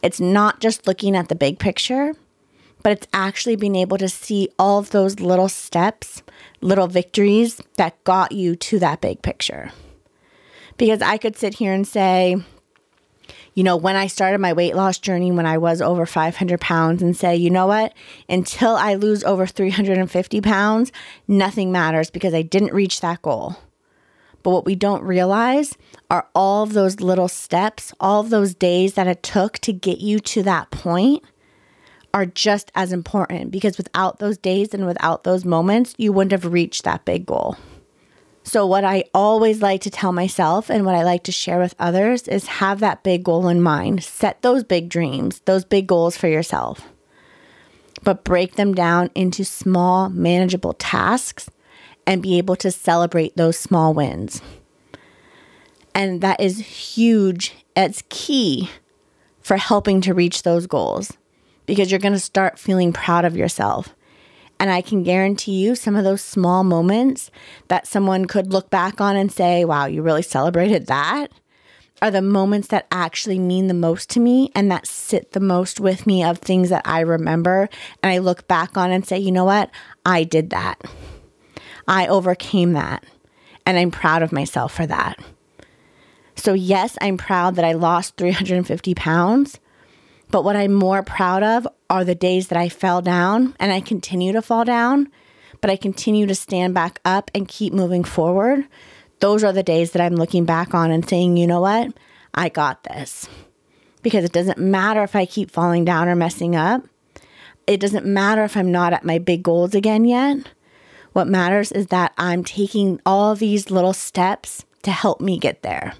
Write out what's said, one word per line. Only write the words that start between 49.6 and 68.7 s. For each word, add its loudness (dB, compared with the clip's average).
manageable 0
tasks -4
and 0
be 2
able 0
to -2
celebrate 0
those 2
small 2
wins. -4
And -2
that 0
is 0
huge. 0
It's 0
key -2
for 0
helping 2
to 0
reach 0
those 0
goals, -4
because 0
you're 0
gonna 0
start -2
feeling 0
proud 0
of -2
yourself. -4
And 0
I 0
can -2
guarantee 0
you 2
some -2
of 2
those 0
small 0
moments 2
that -2
someone 0
could -2
look -2